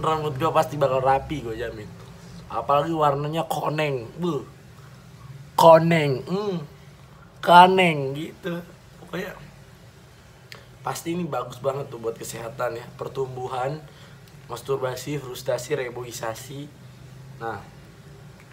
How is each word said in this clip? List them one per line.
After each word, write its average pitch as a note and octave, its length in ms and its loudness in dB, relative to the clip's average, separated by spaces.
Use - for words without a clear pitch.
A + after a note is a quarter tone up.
rambut D3+ 320 -2
gua D#3 160 0
pasti D#3 240 2
bakal C3 240 2
rapi, C3+ 400 0
gua A2+ 160 -8
jamin. A2 320 -10
Apalagi D3 480 0
warnanya D3+ 560 0
koneng. D3 720 -2
Buh. D3+ 240 -4
Koneng. D#3+ 720 8
Hmm. F#3+ 320 -4
Kaneng F3 720 8
gitu. E3+ 480 -10
Pokoknya F#3 320 -10
pasti E3 320 -6
ini F3 80 -4
bagus B2+ 320 -8
banget C3+ 320 -6
tuh A#2+ 80 -12
buat A2+ 160 -6
kesehatan A#2 640 -8
ya. A#2+ 80 -12
Pertumbuhan, B2+ 800 -6
masturbasi, C3 720 -6
frustasi, B2 560 -6
reboisasi. B2 960 -8
Nah, A2+ 160 -6